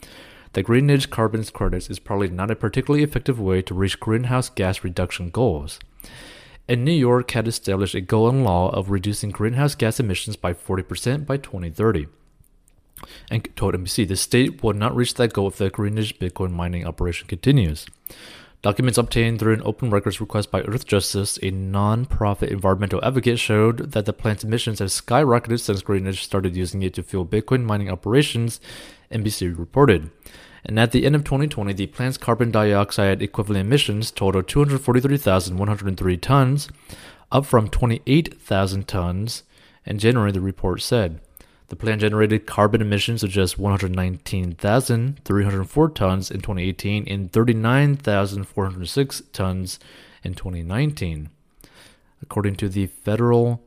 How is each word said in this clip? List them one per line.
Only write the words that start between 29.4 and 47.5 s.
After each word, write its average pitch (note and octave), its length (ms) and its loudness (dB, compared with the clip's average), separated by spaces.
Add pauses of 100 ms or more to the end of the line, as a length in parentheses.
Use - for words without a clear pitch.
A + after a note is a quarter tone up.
reported. E2+ 640 2 (560)
And G#2+ 140 2
at A#2 120 4
the B2+ 120 4
end C#3+ 100 4
of D3 100 2
twenty C#3+ 220 0
twenty, G2+ 280 -4
the G2 140 -4
plant's B2+ 280 -4
carbon A#2 340 0
dioxide G2+ 680 4
equivalent G2+ 460 -2
emissions A2 440 0
totaled F#2+ 380 0
two C#3+ 120 2
hundred C#3+ 200 2
forty-three B2+ 380 2
thousand F#2 400 0
one G2+ 100 0
hundred G2+ 200 -2
and F#2 100 -4
three F#2 180 0
tons, C#3 540 2 (600)
up C3+ 140 2
from A2 240 2
twenty-eight B2 720 0
thousand G2 480 -2
tons F#2+ 540 -4 (420)
in G#2 140 -6
January, A2 340 4
the F#2+ 80 0
report F#2 400 -2
said. F2+ 400 0 (480)
The - 80 -12
plant A2 260 -2
generated G#2+ 440 2
carbon G#2+ 360 4
emissions G#2 400 0
of G2+ 80 0
just F#2+ 280 0
one G2 140 0
hundred F#2 220 0
nineteen F#2 580 -4
thousand A#2+ 720 0
three G2+ 200 2
hundred G2 200 0
four D3+ 260 2
tons F#2+ 400 0
in G2 100 -6
twenty F#2 260 -4
eighteen G2+ 420 -2
and F#2+ 220 -6
thirty-nine A#2+ 680 4